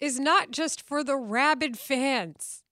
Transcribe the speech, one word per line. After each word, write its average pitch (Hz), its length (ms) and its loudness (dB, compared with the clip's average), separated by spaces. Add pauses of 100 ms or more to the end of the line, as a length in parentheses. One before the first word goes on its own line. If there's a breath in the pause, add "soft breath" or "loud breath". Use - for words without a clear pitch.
is 277 180 -2
not 311 320 4
just - 360 -4
for 294 180 -2
the 269 120 0
rabid 262 600 2
fans. 254 920 -2